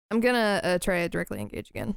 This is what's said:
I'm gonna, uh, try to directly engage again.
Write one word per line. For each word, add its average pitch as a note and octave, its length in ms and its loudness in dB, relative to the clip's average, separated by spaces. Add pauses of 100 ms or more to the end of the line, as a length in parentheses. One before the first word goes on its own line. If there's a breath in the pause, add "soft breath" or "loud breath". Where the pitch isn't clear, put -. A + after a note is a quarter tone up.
(120)
I'm A3+ 80 2
gonna, A3+ 440 4
uh, F3+ 140 2
try F3 260 0
to E3+ 60 -2
directly E3 300 -4
engage - 300 -10
again. - 280 -6